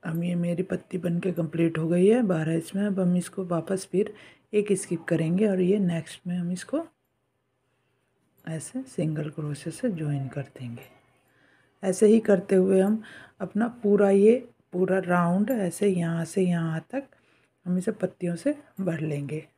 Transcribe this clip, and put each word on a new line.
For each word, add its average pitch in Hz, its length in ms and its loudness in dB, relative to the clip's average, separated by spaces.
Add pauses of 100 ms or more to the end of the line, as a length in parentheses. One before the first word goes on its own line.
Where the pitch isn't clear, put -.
(100)
हम 165 140 -4
ये 175 100 -2
मेरी 175 280 -2
पत्ती 180 360 -6
बन 170 220 -2
के 180 120 -4
complete 165 460 0
हो 160 100 -2
गई 175 180 4
है 233 160 4
बारह 165 320 0
इसमें। 190 320 -4
अब 190 140 -2
हम 180 160 2
इसको 180 280 -4
वापस 175 480 -4
फिर 190 200 0 (420)
एक 208 180 2
skip 185 320 -4
करेंगे 170 440 2
और 190 120 0
ये 185 180 2
next 170 480 -2
में 180 100 -4
हम 175 160 -4
इसको 277 320 -6 (1600)
ऐसे 160 380 -10
single 156 480 -4
क्रोशे 147 400 -8
से 240 200 -4
ज्वाइन 147 380 -4
कर 139 140 -8 (160)
देंगे। 117 280 -12 (960)
ऐसे 190 240 2
ही 220 140 8
करते 196 360 2
हुए 190 240 4
हम 214 220 2 (380)
अपना 202 280 -2 (140)
पूरा, 202 280 4
ये 208 380 6 (240)
पूरा 185 260 0
round 180 520 2
ऐसे 202 380 0
यहाँ 165 360 0
से 185 180 -2
यहाँ 165 380 0 (100)
तक 277 140 -6 (640)
हम 180 120 0
इसे 180 140 -4
पत्तियों 175 440 -4
से 285 180 -2 (260)
भर 170 200 -4
लेंगे। 151 460 -6 (120)